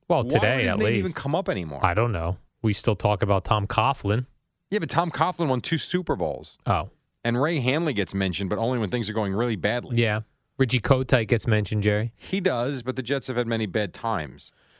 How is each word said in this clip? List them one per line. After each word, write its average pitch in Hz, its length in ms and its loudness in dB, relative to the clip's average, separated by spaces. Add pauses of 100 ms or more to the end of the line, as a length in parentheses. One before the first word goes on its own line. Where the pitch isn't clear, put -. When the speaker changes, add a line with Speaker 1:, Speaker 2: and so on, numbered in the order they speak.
Speaker 1:
Well, 143 160 4
Speaker 2:
Why 123 60 -2
Speaker 1:
today, 131 280 4
Speaker 2:
would 120 80 0
his 92 80 0
Speaker 1:
at - 60 0
Speaker 2:
name 214 100 2
even - 160 2
Speaker 1:
least. 170 100 -4
Speaker 2:
come 143 200 -4
up 190 140 -2
anymore? 85 360 -4
Speaker 1:
I 87 80 2
don't 117 180 2
know. 87 260 -2 (240)
We 107 120 2
still - 220 0
talk 104 280 2
about 98 220 2
Tom 104 220 0
Coughlin. 117 580 2 (460)
Speaker 2:
Yeah, 202 80 0
but 160 100 -2
Tom 170 220 0
Coughlin 170 360 0
won 127 140 2
two - 160 0
Super 170 380 -2
Bowls. 78 500 -4
Speaker 1:
Oh. 90 240 0 (340)
Speaker 2:
And 120 180 0
Ray 156 180 0
Hanley 139 340 0
gets 101 200 -2
mentioned, 95 360 -2
but 101 100 -2
only 123 200 0
when 101 100 -2
things 113 200 -2
are 107 40 -6
going 101 200 -2
really 117 220 0
badly. 113 420 -2
Speaker 1:
Yeah. 110 240 2 (360)
Richie 127 220 2
Kotite 127 480 2
gets 117 200 2
mentioned, 107 360 2
Jerry. 107 320 2
Speaker 2:
He - 240 -4
does, 131 440 -2
but 120 120 -4
the 131 80 -4
Jets 131 240 -4
have 123 80 -6
had 117 120 0
many 113 180 0
bad 101 280 -4
times. 87 580 -6 (280)